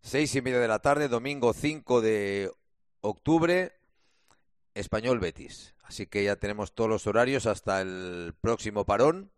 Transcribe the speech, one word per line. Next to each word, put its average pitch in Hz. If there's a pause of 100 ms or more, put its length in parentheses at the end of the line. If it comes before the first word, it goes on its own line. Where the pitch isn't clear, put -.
Seis 139
y 135
media 123
de 120
la 107
tarde, 147
domingo 120
cinco 143
de 101 (500)
octubre, 165 (1000)
Español 110
Betis. - (120)
Así -
que 101
ya 101
tenemos 101
todos 113
los 107
horarios 120
hasta 98
el 90
próximo 104
parón. 143